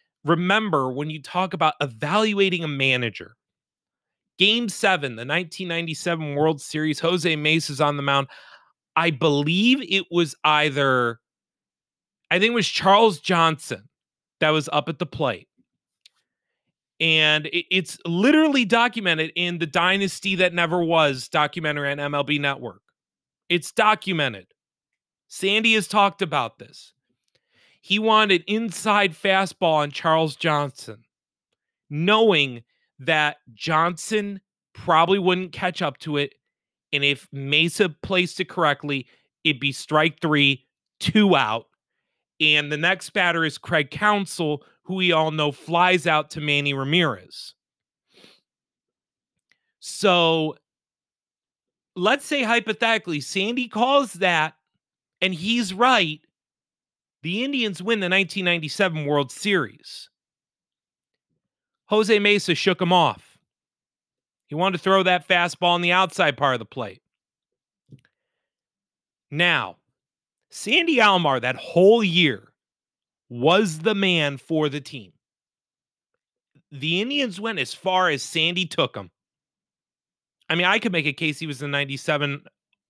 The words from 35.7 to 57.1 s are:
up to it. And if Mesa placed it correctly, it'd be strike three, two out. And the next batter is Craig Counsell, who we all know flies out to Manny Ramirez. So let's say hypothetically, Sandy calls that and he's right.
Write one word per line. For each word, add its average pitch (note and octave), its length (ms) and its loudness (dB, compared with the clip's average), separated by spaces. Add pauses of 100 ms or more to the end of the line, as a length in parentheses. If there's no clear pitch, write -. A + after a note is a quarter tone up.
up C#3+ 160 -4
to D3 180 -6
it. C#3+ 180 -4 (580)
And C#3+ 120 -2
if C#3+ 260 -2
Mesa D3+ 580 0
placed F3+ 520 -4
it F3+ 80 -4
correctly, D3 580 -2 (380)
it'd C#3+ 160 0
be C#3+ 100 -2
strike D#3 500 0
three, C#3+ 460 0 (320)
two G3+ 380 4
out. A2+ 300 -2 (720)
And D3+ 320 2
the D3+ 40 -4
next F3 340 -2
batter E3+ 340 0
is D3+ 120 -4
Craig D3+ 360 -4
Counsell, F#3+ 720 -2 (180)
who F#3 120 -10
we F3+ 180 0
all D#3 180 2
know D3+ 220 -2
flies E3+ 560 0
out D3+ 220 0
to D#3 100 -12
Manny C#3+ 340 -2
Ramirez. C3+ 800 -4 (2250)
So E3 760 0 (1400)
let's G#3+ 320 0
say C#4+ 160 -2
hypothetically, A3 760 -2
Sandy A3+ 480 -4
calls B3+ 460 2
that E3+ 400 0 (680)
and F#3 120 0
he's G3 400 -2
right. G3 440 2 (1040)